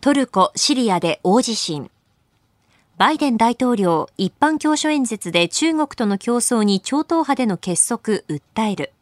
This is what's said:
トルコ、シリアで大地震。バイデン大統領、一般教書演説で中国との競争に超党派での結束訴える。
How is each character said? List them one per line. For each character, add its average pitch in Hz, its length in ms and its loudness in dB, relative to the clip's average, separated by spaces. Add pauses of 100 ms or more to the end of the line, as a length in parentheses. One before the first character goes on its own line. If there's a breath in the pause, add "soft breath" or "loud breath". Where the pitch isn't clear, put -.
ト 285 140 2
ル 269 120 2
コ、 185 300 2
シ - 180 0
リ 240 160 0
ア 180 80 2
で 160 260 -2
大 208 180 4
地 233 120 -4
震。 151 360 -6 (1040)
バ 226 160 4
イ 311 60 -2
デ 294 100 0
ン 240 80 0
大 226 160 2
統 240 240 0
領、 170 400 0
一 190 240 -2
般 311 160 2
教 302 200 0
書 302 120 -2
演 294 180 0
説 202 240 -8
で 170 180 2
中 320 260 0
国 311 140 -2
と - 180 -4
の 202 100 0
競 240 200 -2
争 233 260 0
に 202 180 2
超 302 240 -2
党 339 120 -2
派 294 180 0
で 254 100 -2
の 202 140 -2
結 - 280 -2
束 220 420 -4
訴 208 440 -4
え 185 40 -6
る。 147 260 -8